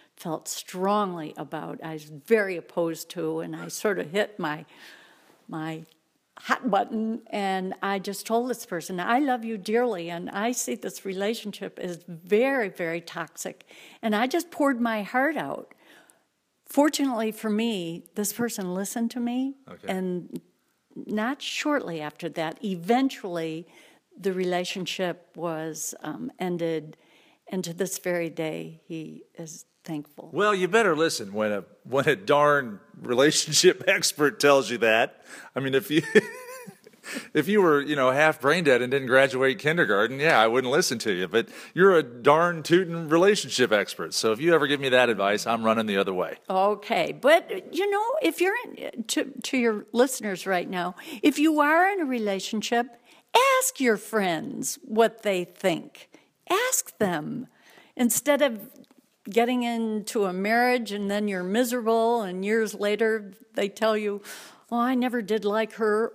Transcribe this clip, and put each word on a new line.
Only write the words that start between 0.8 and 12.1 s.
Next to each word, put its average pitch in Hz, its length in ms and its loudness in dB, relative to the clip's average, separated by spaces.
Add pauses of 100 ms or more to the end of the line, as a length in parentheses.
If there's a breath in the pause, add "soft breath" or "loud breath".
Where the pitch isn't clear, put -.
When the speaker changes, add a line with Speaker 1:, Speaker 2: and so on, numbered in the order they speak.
Speaker 1:
about. 160 460 -10
I 160 120 -10
was 151 100 -12
very 190 520 0
opposed 165 540 -4
to, 160 300 -4
and 160 160 -8
I 170 100 -12
sort 185 320 -2
of 165 140 -6
hit 202 260 -2
my, 156 260 -6 (840 loud breath)
my 160 360 -8 (540)
hot - 320 -2
button, 220 580 -2
and 190 540 -4
I 196 160 -2
just 196 280 -8
told 233 220 0
this 233 160 -6
person, 180 360 -8
"I 226 180 2
love 254 260 0
you 226 140 -6
dearly, 214 520 -2
and 175 200 -8
I 214 220 -2
see 247 240 -4
this - 280 -10
relationship 196 760 -6
as 175 280 -10
very, 208 640 0